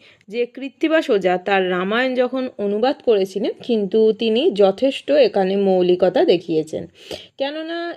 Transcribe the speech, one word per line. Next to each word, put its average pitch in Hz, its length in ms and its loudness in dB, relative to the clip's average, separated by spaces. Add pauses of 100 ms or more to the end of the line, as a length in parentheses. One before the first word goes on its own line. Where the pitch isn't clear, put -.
(280)
যে 233 180 -4
কৃত্তিবাস 294 640 -2
ওঝা 185 280 2
তার 185 340 0
রামায়ণ 214 440 -2
যখন 254 420 -2
অনুবাদ 214 380 -2 (100)
করেছিলেন, 208 460 0 (120)
কিন্তু 220 500 2
তিনি 226 380 0
যথেষ্ট 202 600 0
এখানে 202 440 2
মৌলিকতা 185 720 2
দেখিয়েছেন। 165 600 -2 (500)
কেননা 320 600 -8